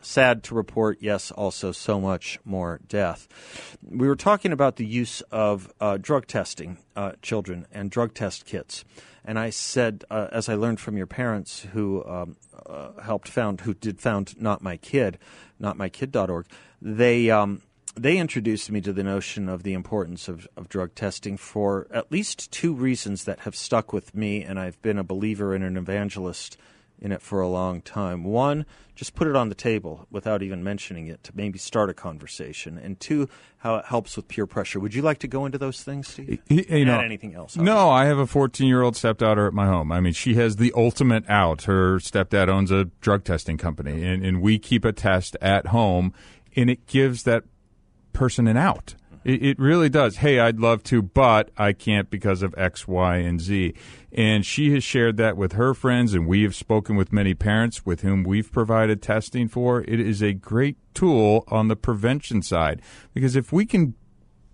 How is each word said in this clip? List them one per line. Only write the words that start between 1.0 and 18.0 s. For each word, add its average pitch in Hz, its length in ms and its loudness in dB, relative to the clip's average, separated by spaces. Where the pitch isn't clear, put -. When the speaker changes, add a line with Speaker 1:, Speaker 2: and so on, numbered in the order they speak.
Speaker 1:
also 98 420 -6
so 101 300 -4
much 95 420 -4
more 90 440 -6
death. 95 400 -4
We 127 200 -2
were 139 80 2
talking 196 360 2
about 139 260 2
the 113 100 -6
use 117 340 -4
of, 104 480 -2
uh, 101 180 0
drug 131 280 -2
testing, 87 540 -8
uh, 101 160 -6
children 92 500 -6
and 101 200 -10
drug 120 240 -4
test - 300 -8
kits. - 380 -12
And 110 140 -6
I 113 120 -6
said, 113 600 -2
uh, 107 220 -4
as 113 160 -4
I 110 60 -2
learned 110 260 -2
from 104 160 -8
your 92 100 -6
parents 113 540 -6
who, 101 320 -2
um, 87 320 -10
uh, - 360 -16
helped 104 280 -6
found, 104 320 -2
who 104 120 -4
did 104 280 -8
found 101 400 -4
Not 107 200 -2
My 92 140 -8
Kid, 107 420 -2
not 101 200 -6
my 98 100 -6
kid 135 240 -10
dot 98 180 0
org, 87 160 -6
they, 117 480 2
um, 101 320 2
they 139 220 0